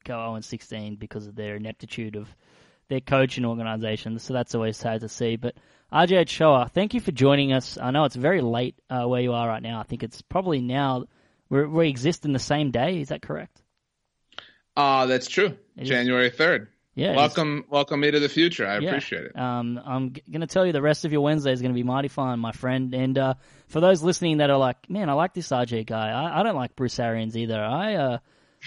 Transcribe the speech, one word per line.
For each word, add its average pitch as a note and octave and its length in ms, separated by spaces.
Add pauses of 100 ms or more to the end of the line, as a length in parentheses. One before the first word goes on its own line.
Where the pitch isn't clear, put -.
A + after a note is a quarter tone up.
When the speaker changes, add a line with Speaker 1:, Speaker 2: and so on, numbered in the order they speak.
Speaker 1:
go B2 140 (120)
oh A2 60
and A2 100
sixteen G#2+ 500
because G#2+ 320
of G#2 80
their G#2 200
ineptitude A2 600
of G#2 120 (640)
their C3 120
coach C3+ 360
and B2 80
organization. A2+ 760
So - 140
that's A#2+ 220
always A2 220
sad A2+ 240
to A2+ 80
see. A2+ 260
But A#2+ 200 (360)
R E3 160
J F#3 120
Ochoa, C#3+ 540
thank G3+ 200
you A#3+ 80
for F#3+ 100
joining C#3 400
us. C3 260
I B2+ 140
know D3 140
it's B2+ 100
very D#3 260
late, B2 340 (140)
uh, B2 160
where B2 160
you B2 120
are A#2 160
right A2+ 120
now. A2+ 200
I - 20
think - 200
it's - 180
probably F3 400
now B2+ 460 (420)
we, C#3 160
we D#3+ 240
exist C#3 340
in D3 80
the C3 80
same D3 320
day. D3+ 300
Is C3+ 80
that D3 120
correct? - 400 (1120)
Speaker 2:
Uh, C#3 320
that's B2+ 200
true. F#3 300 (180)
Speaker 1:
It C3 80
is. C3 60
Speaker 2:
January B2 400
third. D3+ 380 (260)
Speaker 1:
Yeah, C#3+ 160
it - 20
is. C3+ 60
Speaker 2:
Welcome, D3 520
welcome C#3+ 300
me D3 120
to D3 80
the C#3+ 100
future. D#3+ 380
I G2+ 120
Speaker 1:
Yeah. D#3+ 100
Speaker 2:
appreciate G2+ 360
it. - 120
Speaker 1:
Um, B2 460
I'm C3 300
g-, D3 80 (100)
gonna D#3 160
tell F#3 180
you F3+ 60
the D3 100
rest D3+ 240
of D3+ 60
your D3 100
Wednesday C#3+ 300
is B2+ 100
gonna B2+ 120
be A#2+ 100
mighty C3 260
fun, B2+ 300
my A2+ 120
friend. B2+ 420
And, C3 240
uh, C3+ 160 (340)
for D#3 120
those F3 240
listening E3+ 340
that D3 120
are C#3 80
like, C3 320
"Man, F#3+ 200
I C#3 40
like E3 200
this - 180
R B2 140
J A#2 180
guy. A2 260
I, D3+ 300
I G3 40
don't A3 120
like B2 200
Bruce B2+ 240
Arians A2+ 380
either." A2+ 220
I, D#3 360
uh, C3 220 (500)